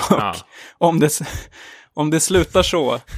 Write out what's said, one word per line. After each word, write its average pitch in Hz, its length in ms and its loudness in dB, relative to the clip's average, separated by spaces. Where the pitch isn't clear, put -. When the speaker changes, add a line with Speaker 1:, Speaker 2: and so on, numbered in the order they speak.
Speaker 1:
Ja. 104 260 0
Speaker 2:
om 165 220 0
det 151 60 4
s-, - 420 -6
om 151 160 -2
det 160 100 2
slutar 180 440 2
så 131 360 0